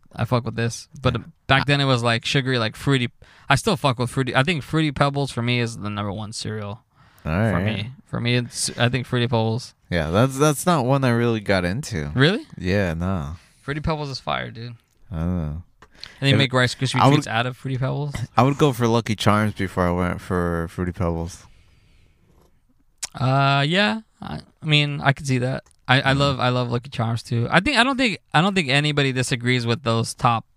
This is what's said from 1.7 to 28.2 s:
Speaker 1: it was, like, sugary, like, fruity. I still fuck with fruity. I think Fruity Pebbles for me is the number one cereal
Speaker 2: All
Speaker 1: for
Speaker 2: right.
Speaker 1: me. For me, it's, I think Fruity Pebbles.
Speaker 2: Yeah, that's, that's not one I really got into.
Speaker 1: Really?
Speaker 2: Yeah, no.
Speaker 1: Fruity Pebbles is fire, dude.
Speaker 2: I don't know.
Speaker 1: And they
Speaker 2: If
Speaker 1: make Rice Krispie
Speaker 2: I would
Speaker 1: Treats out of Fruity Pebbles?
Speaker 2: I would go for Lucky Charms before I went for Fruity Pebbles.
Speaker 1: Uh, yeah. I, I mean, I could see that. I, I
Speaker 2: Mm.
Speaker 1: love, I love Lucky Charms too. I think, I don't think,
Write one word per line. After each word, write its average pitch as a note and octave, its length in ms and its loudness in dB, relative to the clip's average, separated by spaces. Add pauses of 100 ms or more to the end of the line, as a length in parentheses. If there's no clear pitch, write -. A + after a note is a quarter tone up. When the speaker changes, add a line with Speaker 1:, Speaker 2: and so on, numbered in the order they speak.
Speaker 1:
it C#3 40 2
was, B2+ 180 2
like, A2+ 220 0
sugary, C3 340 0
like, A2 160 -2
fruity. C3 340 0 (400)
I D3 60 6
still F#3+ 200 0
fuck C3 220 0
with A#2+ 140 -2
fruity. B2+ 240 -2
I - 80 -10
think D#3 200 -2
Fruity D#3 280 0
Pebbles C#3+ 400 -2
for A#2+ 100 -6
me A#2+ 180 0
is A#2 180 -4
the G2+ 120 -8
number G#2 220 -6
one G#2+ 200 -10
cereal G#2+ 520 -10 (420)
Speaker 2:
All D#2 60 -4
Speaker 1:
for G#2 220 2
Speaker 2:
right. G2+ 120 0
Speaker 1:
me. G#2 260 -4 (140)
For - 140 -8
me, A#2+ 160 0
it's, - 420 -4
I A#2+ 120 2
think B2+ 180 -4
Fruity A#2+ 200 0
Pebbles. A2+ 460 -2 (160)
Speaker 2:
Yeah, E2 220 0
that's, C3 260 2
that's D3 300 2
not D#3+ 180 4
one C3+ 180 2
I B2+ 60 4
really A#2 300 2
got F#2+ 260 0
into. F2 480 -4
Speaker 1:
Really? F#3+ 320 2 (100)
Speaker 2:
Yeah, F#2 380 0
no. E2+ 440 -4 (260)
Speaker 1:
Fruity D3 180 -8
Pebbles D3+ 280 -4
is C3 100 -10
fire, - 320 -6
dude. A#2 240 -14 (360)
Speaker 2:
I - 60 -8
don't F2 200 -2
know. D#2 260 -6 (580)
Speaker 1:
And C#3 60 0
they C#3 60 6
Speaker 2:
If C3+ 40 6
Speaker 1:
make C3+ 160 2
Rice B2 220 2
Krispie - 260 -2
Speaker 2:
I A#2+ 60 8
would C#3 80 8
Speaker 1:
Treats D3 120 0
out A2+ 200 -2
of B2+ 100 -10
Fruity C3 220 -6
Pebbles? C#3 340 -4 (240)
Speaker 2:
I A#2 60 8
would C#3 160 4
go D3 140 6
for A#2+ 140 0
Lucky A2+ 280 2
Charms G#2 400 2
before F#2 320 0
I F2 40 2
went F2 300 -2
for E2+ 480 -2
Fruity F2+ 220 -4
Pebbles. E2+ 560 -4 (1700)
Speaker 1:
Uh, C#3 520 2
yeah. G#3 340 0 (200)
I, - 200 -10 (200)
I E3+ 40 -16
mean, D3 360 2
I C#3 120 4
could D3 140 -6
see C3 120 2
that. C3 240 -4 (240)
I, C3 140 6 (100)
I - 20 4
Speaker 2:
Mm. C#3 60 2
Speaker 1:
love, C#3 200 0
I B2 100 2
love B2 220 -2
Lucky A#2+ 180 -4
Charms A2+ 340 -4
too. A#2 260 -2
I E3 100 4
think, B3 180 2
I A3+ 60 4
don't C4 140 2
think, A#3+ 200 0 (160)